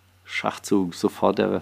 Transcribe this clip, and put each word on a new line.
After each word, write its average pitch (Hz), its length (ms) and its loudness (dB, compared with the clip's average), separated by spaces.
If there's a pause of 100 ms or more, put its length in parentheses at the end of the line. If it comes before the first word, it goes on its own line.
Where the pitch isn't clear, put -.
(260)
Schachzug - 680 -2
sofort 98 420 0
der 98 240 0